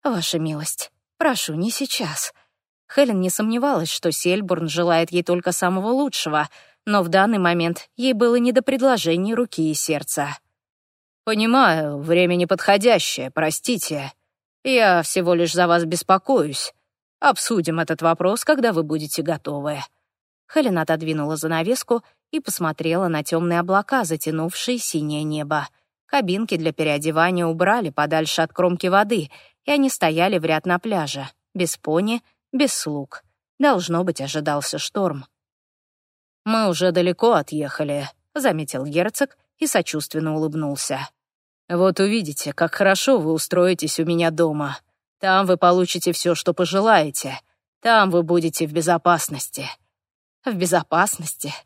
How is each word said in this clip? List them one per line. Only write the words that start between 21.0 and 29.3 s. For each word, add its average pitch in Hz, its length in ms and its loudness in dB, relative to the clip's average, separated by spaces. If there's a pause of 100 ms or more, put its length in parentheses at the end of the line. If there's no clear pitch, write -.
занавеску 165 680 -2 (280)
и 311 100 -4
посмотрела 165 680 -2
на 151 140 -2
тёмные 170 380 0
облака, 202 440 0
затянувшие 160 760 -4
синее 151 440 -4
небо. 151 460 -4 (380)
Кабинки 202 500 -2
для 160 160 -2
переодевания 160 760 0
убрали 180 440 0
подальше 156 520 0
от 160 100 -2
кромки 180 360 0
воды, 196 420 2 (340)